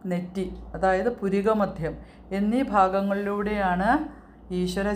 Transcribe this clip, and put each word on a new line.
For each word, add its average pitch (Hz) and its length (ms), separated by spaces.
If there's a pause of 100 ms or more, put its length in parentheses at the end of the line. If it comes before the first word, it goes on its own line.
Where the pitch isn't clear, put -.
(120)
നെറ്റി, 180 340 (300)
അതായത് 190 340 (100)
പുരികമധ്യം 196 760 (420)
എന്നീ 214 240 (120)
ഭാഗങ്ങളിലൂടെയാണ് 202 1160 (720)
ഈശ്വര 185 340